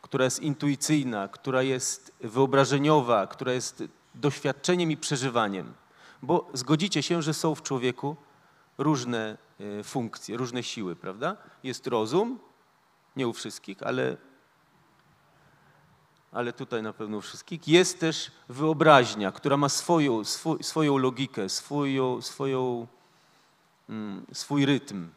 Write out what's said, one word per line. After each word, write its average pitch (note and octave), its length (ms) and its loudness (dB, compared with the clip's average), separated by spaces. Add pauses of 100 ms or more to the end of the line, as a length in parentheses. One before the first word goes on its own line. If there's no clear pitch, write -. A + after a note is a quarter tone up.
która C3 220 0
jest B2+ 180 -2
intuicyjna, C#3 840 0
która C3 340 -2
jest B2+ 580 -4
wyobrażeniowa, C3+ 1040 4
która B2 260 -6
jest - 320 -6 (300)
doświadczeniem D3+ 760 0
i D3 60 0
przeżywaniem. A2+ 800 -2 (480)
Bo D#3 300 0
zgodzicie D3 500 0
się, E3+ 200 0
że D3+ 120 -2
są D#3+ 200 0
w - 80 -12
człowieku C3+ 540 -2 (640)
różne, B2 600 0 (220)
y, G#2 240 -10
funkcje, A2+ 520 -8
różne A#2+ 260 -6
siły, F#2 340 -8
prawda? A2+ 400 -8 (260)
Jest B2+ 240 -10
rozum, C#3 520 0 (760)
nie C3 120 -2
u A2+ 40 -4
wszystkich, - 500 -12
ale, B2+ 340 -2 (2250)
ale A#2+ 200 -4
tutaj B2 300 -6
na G#2+ 100 -6
pewno G#2+ 240 -8
u G2+ 40 -6
wszystkich. - 480 -12
Jest F3 320 6
też D#3+ 300 -2 (180)
wyobraźnia, C3 840 6
która C#3 240 2
ma C#3+ 120 4
swoją, C#3 560 2
swo-, - 380 -4
swoją D3 340 2
logikę, B2+ 520 -2
swoją, C3 760 -2
swoją, B2+ 640 -4 (1040)
mm, G#2 440 -10
swój C#3+ 340 0
rytm. G2+ 500 -2